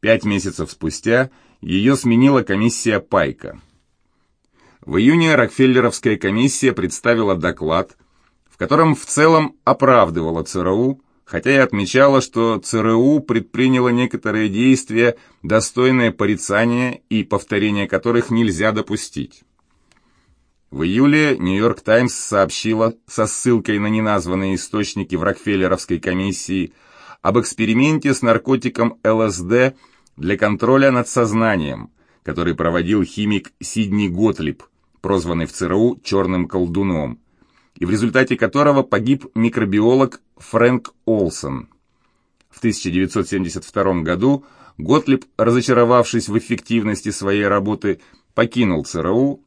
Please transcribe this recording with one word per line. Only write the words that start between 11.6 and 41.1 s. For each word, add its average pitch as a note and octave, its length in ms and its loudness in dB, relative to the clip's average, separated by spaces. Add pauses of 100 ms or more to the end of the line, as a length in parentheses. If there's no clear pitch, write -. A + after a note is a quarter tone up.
что A2+ 400 -2
Ц - 200 -4
Р A2 80 0
У C3 340 4
предприняла B2 680 0
некоторые A2+ 600 -2
действия, A#2 680 2 (280)
достойные A#2+ 680 2
порицания A#2 1000 -2
и A2 140 0
повторения G#2 640 -2
которых A#2 440 -2
нельзя G#2+ 420 0
допустить. - 680 -8 (1300)
В C#2+ 120 -6
июле C#3 540 2
«Нью-Йорк G2+ 440 -2
Таймс» A#2 320 2
сообщила, A2 840 -2 (100)
со A2 220 -4
ссылкой A2 500 -2
на G#2 100 -2
неназванные F#2+ 680 -2
источники G2+ 600 -6
в E2 80 -2
Рокфеллеровской F#2 760 -2
комиссии, F#2 720 -4 (500)
об G2 180 0
эксперименте C3 760 0
с - 80 -4
наркотиком A#2 840 0
Л A2 180 2
С G2+ 200 -2
Д B2 340 2 (400)
для F#2 220 -2
контроля A#2 540 2
над B2 180 -2
сознанием, G#2 840 -2 (320)
который E2+ 320 -4
проводил E2+ 480 0
химик G#2 560 -4
Сидни G#2 480 -2
Готлиб, F2 560 -4 (380)
прозванный E2+ 440 -2
в - 60 -12
Ц - 140 -8
Р F2 80 -2
У A2+ 280 0
«чёрным F#2 460 -2
колдуном», E2+ 720 -4 (560)
и F2 100 -6
в F2 40 -4
результате A#2 480 0
которого C#3+ 440 2
погиб B2 440 -2 (100)
микробиолог A2+ 840 0 (160)
Фрэнк A#2+ 560 0 (120)
Олсон. D#2+ 600 -4 (840)